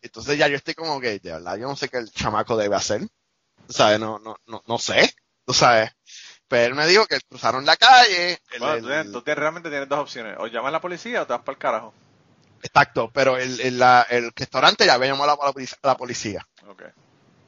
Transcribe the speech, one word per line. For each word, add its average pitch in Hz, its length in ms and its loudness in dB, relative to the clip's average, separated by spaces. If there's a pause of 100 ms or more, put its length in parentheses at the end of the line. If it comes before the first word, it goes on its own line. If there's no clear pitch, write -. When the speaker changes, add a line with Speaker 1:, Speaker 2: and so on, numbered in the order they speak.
Speaker 1:
Entonces 120 360 -8
ya 151 100 2
yo 143 80 -2
estoy 156 180 -10
como 156 260 -8
que, 110 180 -4
de 87 140 -14
verdad, 87 240 -10
yo 120 120 -8
no 139 80 -8
sé 135 120 -6
qué 127 100 -6
el 110 120 -8
chamaco 110 460 -2
debe 104 200 0
hacer. 107 260 -2 (680)
O - 40 -16
sea, 107 260 4
no, 110 200 -6
no, 110 180 -16 (100)
no, 113 200 -16
no 117 120 -4
sé. 110 360 0 (300)
O 127 100 -6
sea, 117 400 4 (520)
pero 120 200 2
él 123 80 -4
me 151 120 -2
dijo 196 200 4
que 135 220 -4
cruzaron 127 380 -4
la 160 100 4
calle, 214 640 6 (120)
el, 123 80 -12
Speaker 2:
Bueno, 143 140 -2
Speaker 1:
el 123 80 -6
Speaker 2:
tú 110 60 -12
tienes, 139 240 -4
tú 120 100 -10
tienes, 147 160 -4
realmente 160 320 -4
tienes 139 180 -8
dos 143 120 -2
opciones. 120 380 -10
O 107 80 -6
llamas 117 220 -6
a 165 40 -4
la 160 80 -4
policía 180 420 -8
o 143 40 -6
te 127 60 -6
vas 120 100 -6
pa'l 139 160 -10
carajo. 117 340 -6 (680)
Speaker 1:
Exacto, 135 500 0
pero 131 240 2
el, 127 240 -6
el, 123 180 -2
la, 123 320 8
el 120 240 -2
restaurante 156 520 0
ya 156 80 6
había 127 180 2
llamado 143 200 0
a 147 40 2
la, 147 60 -8
a 143 40 0
la 139 60 0
polic-, 131 300 -12
a - 40 -2
la 131 100 2
policía. 113 500 -10 (220)
Speaker 2:
Ok. 95 140 -20 (640)